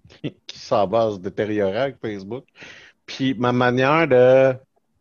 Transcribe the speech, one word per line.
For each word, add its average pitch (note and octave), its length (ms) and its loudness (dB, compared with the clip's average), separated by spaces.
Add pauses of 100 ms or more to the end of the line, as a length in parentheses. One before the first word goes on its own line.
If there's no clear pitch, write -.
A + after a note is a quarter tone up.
(220)
<laughs> - 240 -14
qui - 120 -20
s'en G#2+ 280 -2
va A2 260 0
se G2+ 60 -10
détériorer G2+ 600 -4
avec C3+ 220 -6
Facebook. G#2+ 440 -12 (600)
Puis C3 300 -4
ma B2 180 0
manière C3 560 2
de, C3 460 4 (460)